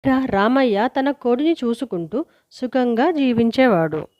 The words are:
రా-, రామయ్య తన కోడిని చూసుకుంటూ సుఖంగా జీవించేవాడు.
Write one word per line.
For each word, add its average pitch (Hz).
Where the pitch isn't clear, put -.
రా-, 262
రామయ్య 226
తన 269
కోడిని 269
చూసుకుంటూ 233
సుఖంగా 247
జీవించేవాడు. 233